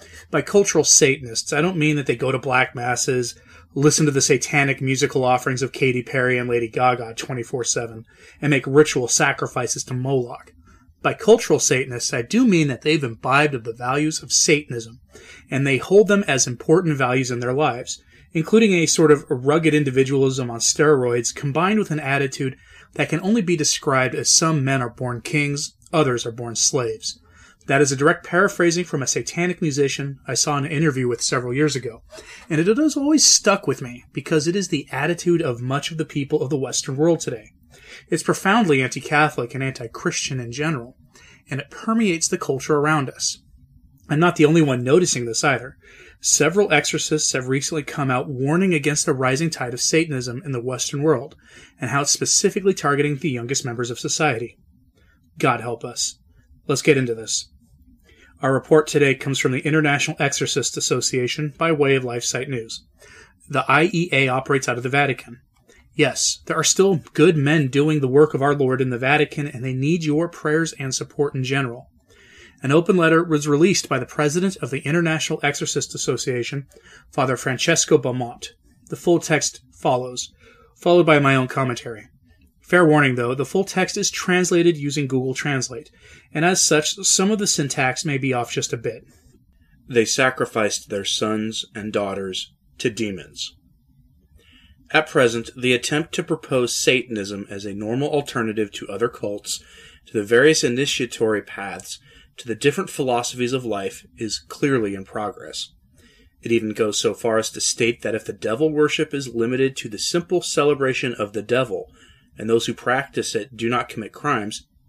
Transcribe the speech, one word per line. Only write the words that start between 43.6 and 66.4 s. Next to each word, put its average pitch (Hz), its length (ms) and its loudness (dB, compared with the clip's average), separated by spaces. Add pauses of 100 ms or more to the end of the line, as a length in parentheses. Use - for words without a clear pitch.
I'm 147 100 2
not 170 180 4
the 151 80 8
only 160 160 6
one 127 220 2
noticing 135 420 2
this 113 180 -4
either. 131 340 -2 (440)
Several 180 520 2
exorcists 151 600 0
have 127 140 -4
recently 143 360 -2
come 135 260 -4
out 131 200 -2
warning 151 440 2
against 147 320 0
the 156 80 2
rising 135 360 0
tide 123 240 -6
of 123 80 -8
Satanism 135 640 -2
in 143 60 -6
the 123 100 -4
Western 127 400 -4
world, 147 340 0 (440)
and 127 100 -6
how 143 120 0
it's 143 100 -2
specifically 185 600 0
targeting 143 440 0
the 156 120 -4
youngest 123 360 -4
members 120 260 -6
of 117 80 -10
society. 123 580 -2 (800)
God 120 240 0
help 120 220 -8
us. - 340 -8 (500)
Let's 139 140 -2
get 143 160 4
into 120 180 0
this. - 340 -6 (920)
Our 131 120 2
report 151 340 6
today 139 280 4
comes 135 240 -4
from 135 120 2
the 131 140 -4
International 151 540 2
Exorcist 139 580 -2
Association 127 800 -2
by 165 140 0
way 139 240 4
of 127 80 0
LifeSite 123 460 -6
News. - 360 -10 (640)
The 135 180 -2
I 147 240 4
E 175 200 0
A 135 180 2
operates 131 400 0
out 120 80 -2
of 120 60 -6
the 131 60 -4
Vatican. 135 520 -2 (520)
Yes, - 520 0